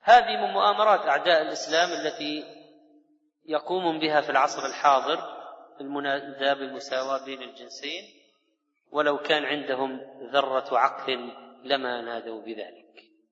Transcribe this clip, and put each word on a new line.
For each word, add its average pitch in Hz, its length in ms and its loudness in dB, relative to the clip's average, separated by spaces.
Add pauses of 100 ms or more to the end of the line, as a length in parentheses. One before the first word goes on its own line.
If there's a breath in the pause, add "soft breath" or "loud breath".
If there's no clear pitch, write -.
هذه 226 360 8
من 208 160 -2
مؤامرات 208 460 4
أعداء 156 420 4
الإسلام 156 500 0
التي 151 520 -6 (1000)
يقوم 165 540 -2
بها 151 220 4
في 147 80 -4
العصر 139 360 2
الحاضر 139 540 4 (640)
المنادى 139 760 -2
بالمساواة 131 680 -4
بين 135 160 -10
الجنسين، 143 600 -12 (880)
ولو 147 260 2
كان 151 280 0
عندهم 131 560 -4 (300)
ذرة 131 460 0
عقل 123 540 0 (320)
لما 127 380 -2
نادوا 113 400 -10
بذلك. 104 600 -14 (280)